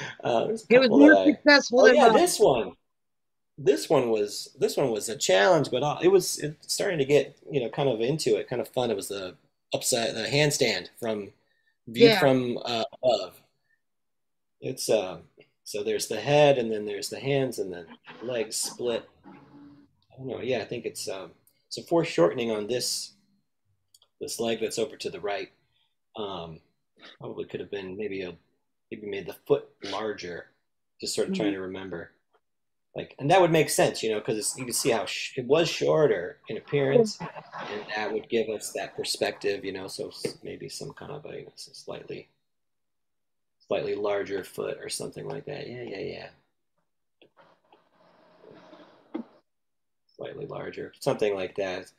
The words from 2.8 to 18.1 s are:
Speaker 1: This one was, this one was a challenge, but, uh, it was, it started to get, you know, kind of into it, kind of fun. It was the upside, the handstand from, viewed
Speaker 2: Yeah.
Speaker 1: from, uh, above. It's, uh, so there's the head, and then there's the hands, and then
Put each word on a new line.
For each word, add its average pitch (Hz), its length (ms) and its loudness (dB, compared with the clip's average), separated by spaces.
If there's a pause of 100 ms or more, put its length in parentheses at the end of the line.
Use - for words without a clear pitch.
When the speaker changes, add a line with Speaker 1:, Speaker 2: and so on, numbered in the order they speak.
Speaker 1:
This 190 320 2
one 127 220 4
was, 104 380 -2 (100)
this 208 180 -2
one 139 140 0
was 104 180 -4
a 107 80 -8
challenge, 185 540 4
but, 123 120 -2
uh, 147 180 -2
it 170 80 6
was, 190 300 4
it 151 180 -8 (120)
started 185 280 -2
to 135 80 2
get, 135 320 2 (120)
you 151 120 -2
know, 113 80 -4
kind 139 200 -2
of 110 120 -2
into 123 360 0
it, 90 100 -4
kind 120 140 -6
of 110 80 -6
fun. 123 220 -2
It 104 40 0
was 95 120 -6
the 95 280 -10 (380)
upside, 117 420 -2
the 110 120 -6
handstand 139 640 2 (100)
from, 104 340 -6 (540)
viewed 117 240 8
Speaker 2:
Yeah. 202 80 4
Speaker 1:
from, 127 440 2
uh, 117 200 -2 (180)
above. 104 400 0 (1200)
It's, 131 280 -6
uh, 92 300 0 (440)
so - 200 -6
there's 107 240 -2
the 110 140 -4
head, 143 360 6
and 113 140 -2
then 104 140 -4
there's 101 240 -8
the 101 100 -12
hands, 131 400 -2
and 95 140 -4
then 85 120 -12 (360)